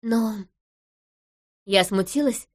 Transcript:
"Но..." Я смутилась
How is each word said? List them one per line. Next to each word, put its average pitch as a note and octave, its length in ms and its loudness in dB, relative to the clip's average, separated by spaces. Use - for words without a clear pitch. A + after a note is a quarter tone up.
"Но..." A3+ 360 -2
Я G3 180 4
смутилась G3 720 -2